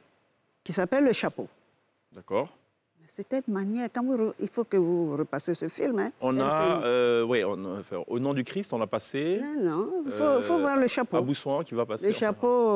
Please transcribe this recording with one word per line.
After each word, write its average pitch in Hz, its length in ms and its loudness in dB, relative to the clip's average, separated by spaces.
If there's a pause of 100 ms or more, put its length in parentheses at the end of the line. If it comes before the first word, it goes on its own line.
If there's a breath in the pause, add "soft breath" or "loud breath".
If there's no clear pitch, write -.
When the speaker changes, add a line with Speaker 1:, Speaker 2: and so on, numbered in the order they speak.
(640)
Speaker 1:
qui 170 100 -6
s'appelle 277 320 2
Le 226 80 4
Chapeau. 139 340 -2 (680)
Speaker 2:
D'accord. 107 360 -2 (580)
Speaker 1:
C'était 262 380 -4
une 214 80 -2
manière, 214 400 -2
quand 247 120 -2
vous 262 100 0
re-, 220 240 0
il 196 80 -2
faut 240 160 -4
que 202 140 0
vous 170 400 2
repassez 151 360 -2
ce 165 140 -4
film, 226 320 -2
hein. 208 120 -2 (100)
Speaker 2:
On 131 140 2
Speaker 1:
Elle 131 80 2
Speaker 2:
a, 139 60 2 (300)
Speaker 1:
fait 113 80 -4
Speaker 2:
euh, 120 360 4
oui, 117 200 2
on, 95 360 -4
enfin, 92 180 -8 (100)
Au 120 120 -2
nom 139 140 0
du 131 120 0
Christ, - 260 -6
on 127 60 -2
l'a 110 100 0
passé. 165 540 -2
Speaker 1:
Non, 294 280 -4
non, 240 360 -2
il 269 60 -6
faut, - 120 0
Speaker 2:
Euh, 277 180 4
Speaker 1:
faut 339 180 2
voir 277 180 2
Le 254 100 4
Chapeau. - 300 -2
Speaker 2:
Abou 143 160 0
Souan 143 300 -2
qui - 100 -10
va 117 120 2
passer, 110 200 -6
Speaker 1:
Le 214 60 4
Speaker 2:
enfin. 220 80 -2
Speaker 1:
Chapeau, 214 280 0 (280)